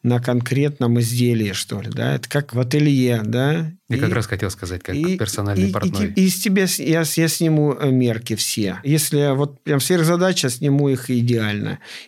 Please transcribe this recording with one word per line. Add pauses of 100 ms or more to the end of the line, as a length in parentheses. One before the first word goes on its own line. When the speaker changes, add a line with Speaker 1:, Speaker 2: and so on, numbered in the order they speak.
Speaker 1:
на
конкретном
изделии,
что
ли,
да.
Это
как
в
ателье,
да. (200)
Speaker 2:
Я
как
Speaker 1:
И,
Speaker 2:
раз
хотел
сказать,
как
Speaker 1:
и,
Speaker 2:
персональный
Speaker 1:
и,
и
Speaker 2:
портной.
Speaker 1:
те-,
и
с
тебя
с-,
я
с-,
я
сниму,
э,
мерки
все.
Если
вот
прям
сверхзадача,
сниму
их
идеально. (300)